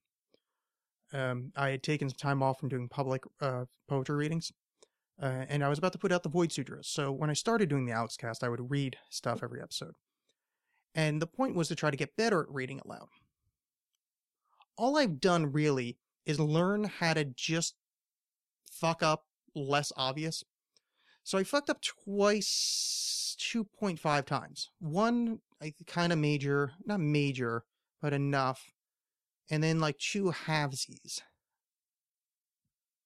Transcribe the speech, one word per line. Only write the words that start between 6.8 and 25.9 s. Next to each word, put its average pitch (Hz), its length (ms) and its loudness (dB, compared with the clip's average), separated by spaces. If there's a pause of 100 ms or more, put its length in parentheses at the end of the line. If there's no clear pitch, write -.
So 139 220 -2
when 151 200 0
I - 40 2
started 214 360 2
doing 135 160 0
the 120 60 -2
Alex 113 240 -2
Cast, 117 280 -6
I 120 60 0
would 123 200 -4
read 139 260 -2 (120)
stuff - 340 -4
every 123 200 -10
episode. - 320 -10 (1000)
And 156 280 2
the - 40 -4
point - 280 -2
was 170 140 0
to 170 60 -2
try 151 160 0
to 143 60 0
get 135 200 -4
better 214 260 2
at - 80 -8
reading 135 340 -6
aloud. - 240 -16 (1700)
All 269 220 4
I've 180 220 2
done 165 320 4
really 135 440 2 (300)
is 151 120 0
learn 175 460 4
how 170 300 0
to 156 100 2
just 160 520 -2 (920)
fuck 165 320 0
up 156 220 4 (300)
less 143 420 0
obvious. 147 480 -2 (800)
So - 160 0
I 190 60 2
fucked 285 260 0
up - 120 -2
twice, - 1600 0
two - 260 -2
point 190 360 -4
five 143 260 2
times. - 440 -6 (100)
One, 226 580 2 (240)
I 151 100 -8 (140)
kinda 170 300 2